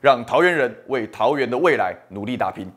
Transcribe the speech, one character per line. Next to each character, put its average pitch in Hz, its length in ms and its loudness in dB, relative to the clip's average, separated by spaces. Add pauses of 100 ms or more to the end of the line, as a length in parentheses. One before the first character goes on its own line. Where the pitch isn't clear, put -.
让 127 240 4
桃 131 180 2
园 180 80 4
人 131 240 0 (120)
为 120 220 -4
桃 127 280 0
园 131 120 -2
的 123 100 -2
未 160 180 2
来 92 180 -2 (140)
努 101 160 -10
力 123 100 -6
打 101 160 -4
拼。 95 160 -12 (100)